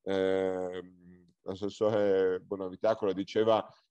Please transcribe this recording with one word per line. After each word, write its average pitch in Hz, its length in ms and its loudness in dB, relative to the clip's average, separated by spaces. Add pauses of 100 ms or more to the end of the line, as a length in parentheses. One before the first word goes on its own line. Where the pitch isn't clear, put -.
eh, 95 800 -2 (600)
l'assessore 98 1000 0
Bonavitacola 95 720 -2
diceva, 107 540 2 (240)